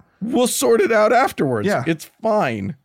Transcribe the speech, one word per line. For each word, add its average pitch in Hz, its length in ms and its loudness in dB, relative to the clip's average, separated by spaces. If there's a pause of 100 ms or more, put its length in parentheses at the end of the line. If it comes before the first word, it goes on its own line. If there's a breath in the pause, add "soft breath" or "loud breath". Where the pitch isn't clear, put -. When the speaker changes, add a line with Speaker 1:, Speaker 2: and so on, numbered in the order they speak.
(220)
Speaker 1:
we'll 247 240 0
sort - 360 2
it 339 100 0
out 214 200 4
afterwards. 185 560 0
Speaker 2:
Yeah. 147 200 -2
Speaker 1:
It's 160 180 -4 (160)
fine. 151 640 -2